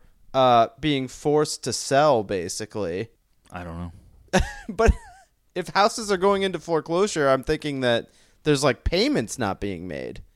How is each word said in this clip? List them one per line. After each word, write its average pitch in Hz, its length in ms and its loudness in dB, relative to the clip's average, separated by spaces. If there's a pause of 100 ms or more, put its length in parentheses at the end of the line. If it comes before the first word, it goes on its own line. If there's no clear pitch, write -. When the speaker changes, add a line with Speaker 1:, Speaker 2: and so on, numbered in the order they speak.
(340)
Speaker 1:
uh, 123 340 6 (140)
being 139 260 -2
forced 151 560 -2
to 123 100 -4
sell, 135 500 2
basically. 98 840 -6 (420)
Speaker 2:
I 87 120 -12
don't 85 140 -12 (560)
know. 185 80 4 (140)
Speaker 1:
<laughs> - 140 -18
But - 220 4 (640)
if 180 140 -8
houses 208 420 2
are 196 60 2
going 196 260 2
into 180 160 -4
foreclosure, 165 680 0
I'm 131 140 2
thinking 151 380 -4
that 120 280 2 (340)
there's, 143 200 2
like, 127 200 0
payments 190 560 0
not 101 220 -4
being 92 260 -8
made. 67 340 -10 (140)